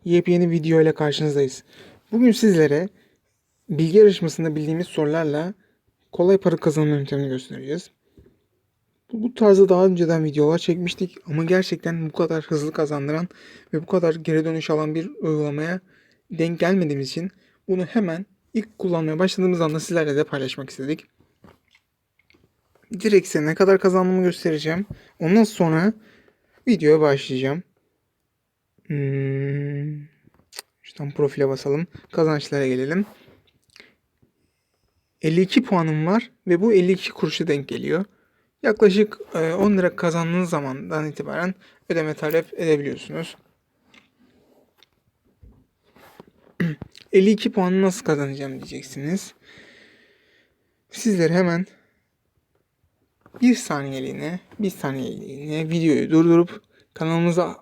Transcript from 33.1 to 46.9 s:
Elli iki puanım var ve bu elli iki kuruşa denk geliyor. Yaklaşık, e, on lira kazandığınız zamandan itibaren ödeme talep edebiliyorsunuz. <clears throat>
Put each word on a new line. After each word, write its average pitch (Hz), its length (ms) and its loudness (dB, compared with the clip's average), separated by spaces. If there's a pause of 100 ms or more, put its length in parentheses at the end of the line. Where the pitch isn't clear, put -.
Elli 165 180 2
iki 190 220 2
puanım 160 440 0
var 220 240 0 (160)
ve 175 140 2
bu 226 120 2
elli 185 200 4
iki - 180 -4
kuruşa - 360 -4
denk 143 220 -2
geliyor. 156 360 -4 (580)
Yaklaşık, 208 560 2 (160)
e, 160 180 0
on 196 260 2
lira 180 180 0
kazandığınız 170 540 -2
zamandan 156 560 -6
itibaren 147 480 -6 (340)
ödeme 156 260 -2
talep 160 460 -4
edebiliyorsunuz. 151 760 -4 (3250)
<clears throat> 175 60 0 (460)